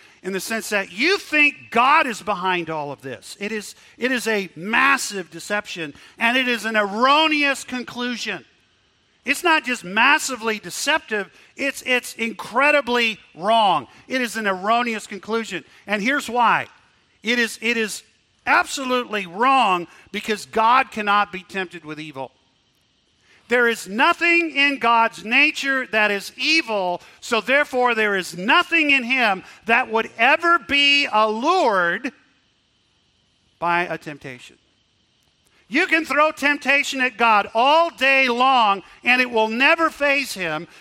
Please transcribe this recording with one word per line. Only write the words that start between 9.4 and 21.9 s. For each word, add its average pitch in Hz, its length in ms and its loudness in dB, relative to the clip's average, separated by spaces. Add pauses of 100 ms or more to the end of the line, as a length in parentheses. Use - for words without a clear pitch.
not 320 220 2
just 240 180 -6
massively 226 760 0
deceptive, 208 720 -4 (240)
it's, 269 300 -6
it's 247 300 -2
incredibly 233 1040 0 (160)
wrong. 190 520 2 (200)
It 254 140 -2
is 220 160 -4
an 220 100 -2
erroneous 214 580 0
conclusion. 202 600 -6 (200)
And 202 160 -2
here's 262 280 -2
why. 214 380 2 (560)
It 240 160 0
is, 226 220 -4
it 226 160 -2
is 214 260 -4 (420)
absolutely 254 800 -2
wrong 196 640 0 (240)
because 208 340 -6
God 226 460 2
cannot 208 400 0
be 185 120 -14
tempted 175 400 -10
with 151 160 -12